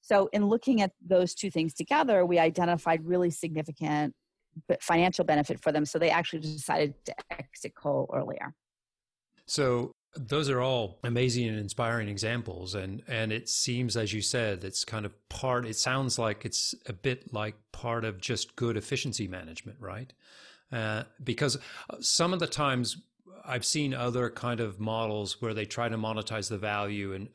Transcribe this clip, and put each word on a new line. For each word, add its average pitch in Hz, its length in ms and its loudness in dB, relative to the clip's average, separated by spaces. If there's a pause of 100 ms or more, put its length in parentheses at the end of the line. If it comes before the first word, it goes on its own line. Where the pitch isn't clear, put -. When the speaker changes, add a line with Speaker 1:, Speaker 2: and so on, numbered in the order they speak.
Speaker 1:
So 202 320 4
in 202 120 4
looking 220 360 4
at 190 180 2
those 180 340 4
two 196 160 -4
things 160 220 0
together, 226 540 4
we 175 120 6
identified 165 680 4
really 180 240 4
significant 151 840 -2 (540)
b-, 175 120 4
financial 175 440 4
benefit 147 380 2
for 156 100 2
them. 151 120 4
So 151 140 -4
they 160 120 6
actually 165 300 0
decided 151 540 -2 (120)
to - 80 -8 (160)
exit - 440 -12
coal 139 400 -2
earlier. - 400 -4 (920)
Speaker 2:
So 127 460 0 (240)
those 139 320 -2
are 127 120 2
all 120 440 0
amazing 120 440 2
and 107 100 -2
inspiring 113 500 -2
examples. 101 640 -4
And, 95 320 -6
and 113 260 -2
it 110 160 -6
seems, 120 480 0
as 107 160 0
you 107 100 -2
said, 104 420 0
it's 95 200 -4
kind 107 220 -6
of 98 60 -6 (160)
part, 123 380 -2
it 110 100 -4
sounds 131 420 0
like 110 260 0
it's - 300 -2 (120)
a 117 60 -8
bit 123 400 -4
like 107 220 -4 (180)
part 117 320 -2
of 104 160 -4
just - 360 -4
good 117 200 0
efficiency 113 520 -2
management, 92 520 -12
right? 104 320 -10 (600)
Uh, 110 320 -2 (180)
because 123 360 0 (420)
some 175 320 2
of 185 80 0
the 170 60 0
times 131 500 0 (480)
I've 127 200 -4
seen 143 300 2
other 123 360 0
kind 120 300 -4
of 104 180 -4
models 107 640 -2
where 110 140 -2
they 107 100 -2
try 117 240 -4
to 113 80 -2
monetize 110 520 -4
the 107 100 -4
value 101 560 -2
and, 101 200 -8